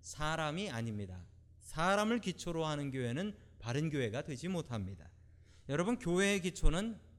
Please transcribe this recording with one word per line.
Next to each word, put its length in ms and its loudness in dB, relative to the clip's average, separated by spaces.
사람이 680 -2
아닙니다. 500 -4
사람을 640 2
기초로 440 -2
하는 280 -2
교회는 440 -2
바른 320 0
교회가 320 0
되지 240 -8
못합니다. 640 -4
여러분, 300 2
교회의 400 4
기초는 580 2